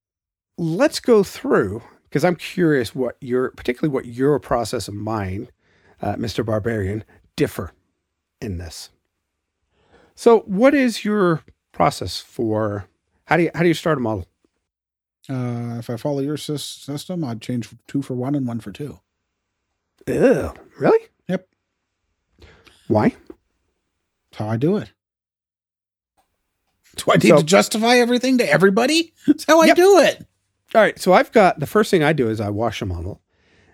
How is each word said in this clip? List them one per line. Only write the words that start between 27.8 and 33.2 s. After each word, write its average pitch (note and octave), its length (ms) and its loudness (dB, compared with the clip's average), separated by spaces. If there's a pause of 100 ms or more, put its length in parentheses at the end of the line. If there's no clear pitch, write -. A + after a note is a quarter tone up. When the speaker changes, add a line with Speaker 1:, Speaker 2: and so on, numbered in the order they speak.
Speaker 2:
everything B3 420 2
to A3 100 0
everybody? A3+ 680 2 (120)
That's D4+ 200 0
how D#4+ 160 6
I D#4+ 40 6
Speaker 1:
Yep. D#4+ 100 6
Speaker 2:
do F#4 220 6
it. B3 260 2 (500)
Speaker 1:
All A3+ 60 6
right. F#3 200 2
So F#3 120 2
I've A#3 200 4
got, F#3+ 260 4
the D3 80 -6
first G#3+ 240 0
thing E3 140 4
I D3 80 2
do C3 160 0
is A2 120 -4
I G#2 100 -2
wash G#2 320 -4
a A2+ 40 -6
model, F2+ 340 -10 (540)